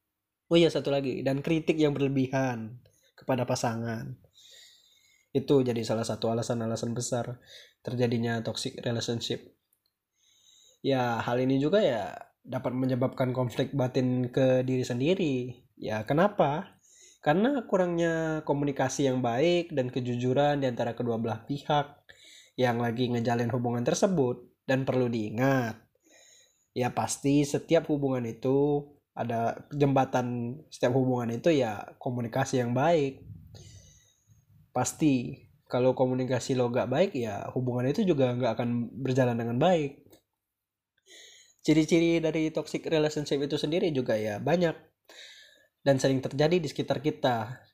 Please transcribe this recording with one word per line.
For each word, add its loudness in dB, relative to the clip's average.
Oh 8
iya, 8
satu -2
lagi, -2
dan 0
kritik 0
yang 4
berlebihan -2
kepada -2
pasangan. -4
Itu 4
jadi 0
salah -2
satu -2
alasan-alasan -2
besar -4
terjadinya 0
toxic -6
relationship. -4
Ya, 0
hal -2
ini 2
juga 2
ya -2
dapat -6
menyebabkan -2
konflik -2
batin 0
ke 4
diri 0
sendiri. 0
Ya, -4
kenapa? 2
Karena 2
kurangnya 0
komunikasi 0
yang 0
baik 2
dan -2
kejujuran 0
di 2
antara -2
kedua -2
belah -4
pihak -2
yang 2
lagi 0
ngejalin 0
hubungan -2
tersebut. 0
Dan 0
perlu 2
diingat, 0
ya -2
pasti 0
setiap 0
hubungan -2
itu 0
ada -4
jembatan, 0
setiap 0
hubungan 0
itu 2
ya 0
komunikasi -2
yang -2
baik. 2
Pasti 0
kalau 2
komunikasi 0
lo 2
gak 0
baik 2
ya -6
hubungan -2
itu 0
juga 2
gak -2
akan -2
berjalan 2
dengan -2
baik. 2
Ciri-ciri 4
dari 0
toxic -6
relationship 0
itu -2
sendiri 0
juga 0
ya -2
banyak 2
dan 4
sering 2
terjadi 2
di -4
sekitar -4
kita. -2